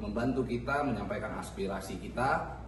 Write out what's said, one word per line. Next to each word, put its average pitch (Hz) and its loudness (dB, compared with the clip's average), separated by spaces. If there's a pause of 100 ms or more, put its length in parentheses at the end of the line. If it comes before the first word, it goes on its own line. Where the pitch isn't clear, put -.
membantu 120 2
kita 139 2
menyampaikan 104 0
aspirasi 95 -4
kita - 0